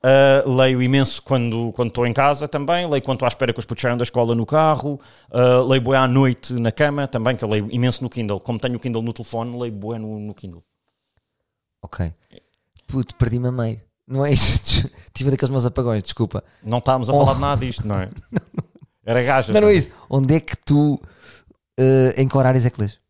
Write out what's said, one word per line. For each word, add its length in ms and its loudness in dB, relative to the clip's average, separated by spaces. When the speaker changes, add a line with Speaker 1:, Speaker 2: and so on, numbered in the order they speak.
Speaker 1:
Eh, 440 6
leio 340 2
imenso 400 0
quando, 520 -2
quando 160 -2
estou 180 0
em 60 -2
casa 340 0
também, 420 -2
leio 140 0
quando 140 -4
estou 80 -2
à 40 2
espera 240 -2
que 60 -6
os 60 -8
putos 180 -8
saiam 140 0
da 60 -2
escola 300 0
no 140 0
carro, 520 0
eh, 80 -2
leio 140 2
bué 160 0
à 100 2
noite 460 2
na 180 -2
cama 360 0
também, 280 -2
que 80 -8
eu 60 -4
leio 220 -2
imenso 320 0
no 60 -6
Kindle. 300 -4
Como 180 -6
tenho 200 -4
o 20 -8
Kindle 240 -4
no 100 -4
telefone, 460 -8
leio 140 -6
bué 260 -8
no, 200 -10
no 140 -12
Kindle. 300 -18
Speaker 2:
Ok. 280 -8
Puto, 280 -6
perdi-me 320 -2
a 40 -2
meio. 280 -6
Não 180 -2
é 80 0
isto. 560 0
<laughs> 120 -20
Tive 180 -2
daqueles 200 -2
meus 160 -2
apagões, 360 -2
desculpa. 400 -6
Speaker 1:
Não 160 -2
estávamos 300 0
a 40 0
Speaker 2:
Oh. 60 4
Speaker 1:
falar 160 4
de 60 -4
nada 240 -2
disto, 220 -8
não 120 -2
é? 100 -6
Speaker 2:
<laughs> 480 -16
Speaker 1:
Era 180 0
gajas, 300 2
Speaker 2:
Não, 80 6
não 60 6
Speaker 1:
não 20 6
é? 40 6
Speaker 2:
é 40 6
isso. 120 0
Onde 260 2
é 40 2
que 180 -8
tu, 420 2
eh, 380 6
em 100 2
que 100 -2
horários 280 4
é 40 4
que 120 -6
lês? 160 -4